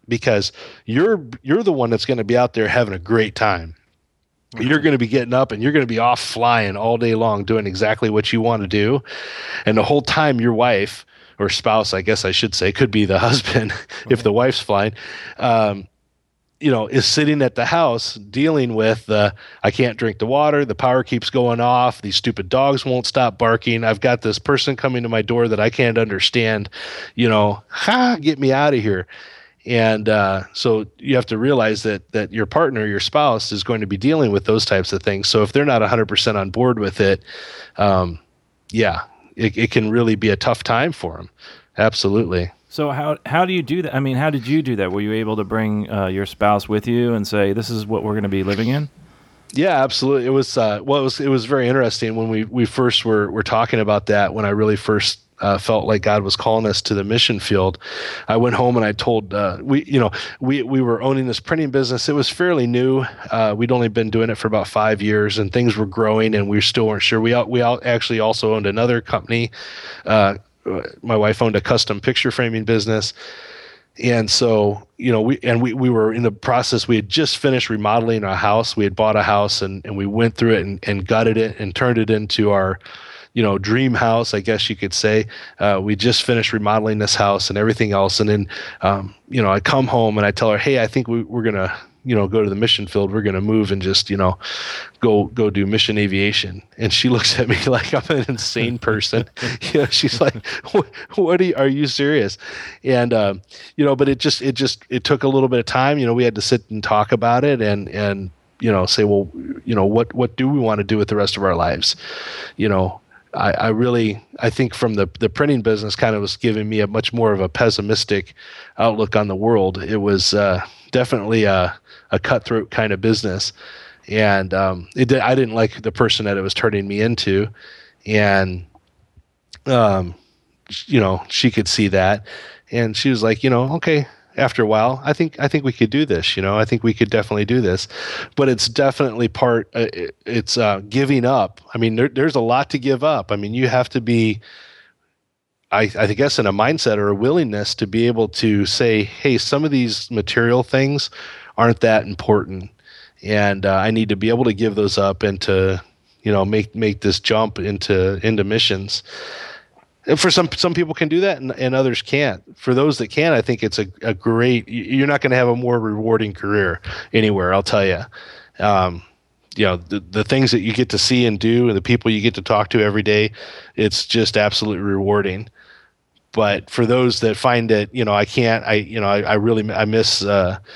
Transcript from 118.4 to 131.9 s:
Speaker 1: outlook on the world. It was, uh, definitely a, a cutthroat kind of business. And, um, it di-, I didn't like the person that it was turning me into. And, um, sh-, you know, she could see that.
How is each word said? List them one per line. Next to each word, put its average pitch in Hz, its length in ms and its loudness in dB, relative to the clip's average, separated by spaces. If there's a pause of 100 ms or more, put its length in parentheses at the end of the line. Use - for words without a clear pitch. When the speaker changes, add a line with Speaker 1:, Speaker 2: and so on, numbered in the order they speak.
Speaker 1:
outlook 110 380 0
on 104 120 2
the 98 80 -4
world. 98 460 2
It 110 160 -4
was, 101 380 0
uh, 95 260 2 (300)
definitely 113 540 2
a, 92 300 2 (360)
a 98 80 0
cutthroat 113 500 -2
kind 110 240 -2
of 95 80 -6
business. 107 500 -2 (560)
And, 98 460 0
um, 95 420 -2
it 127 120 2
di-, 131 120 4
I 117 140 2
didn't 123 220 0
like 110 260 0
the 110 100 -4
person 110 340 0
that 101 120 0
it 95 40 -2
was 98 120 -4
turning 104 340 0
me 101 140 -2
into. 107 460 0 (580)
And, 98 640 0 (960)
um, 101 480 2 (560)
sh-, - 200 -14
you 143 100 4
know, 95 300 0
she - 220 2
could 104 160 -2
see 107 220 0
that. 98 360 2 (460)